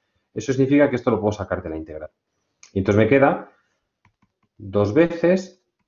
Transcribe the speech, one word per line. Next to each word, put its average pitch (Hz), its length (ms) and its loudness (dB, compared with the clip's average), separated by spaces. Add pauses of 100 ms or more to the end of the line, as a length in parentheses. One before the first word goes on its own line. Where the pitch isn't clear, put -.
(340)
eso 113 200 -6
significa 135 360 2
que 120 60 -4
esto 120 160 -2
lo 107 80 0
puedo 104 120 0
sacar 92 300 -6
de 85 80 -10
la 80 80 -10
integral. 78 340 -14 (640)
Y 95 60 -2
entonces 98 180 2
me 107 120 4
queda 139 420 2 (1080)
dos 101 360 -2
veces 170 680 0 (240)